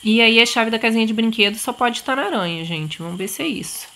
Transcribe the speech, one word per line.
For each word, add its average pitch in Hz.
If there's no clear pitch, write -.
E 214
aí 226
a 240
chave 226
da 226
casinha 226
de 220
brinquedo 220
só 247
pode 240
estar 262
na 285
aranha, 175
gente. 156
Vamos 170
ver 190
se -
é 330
isso. -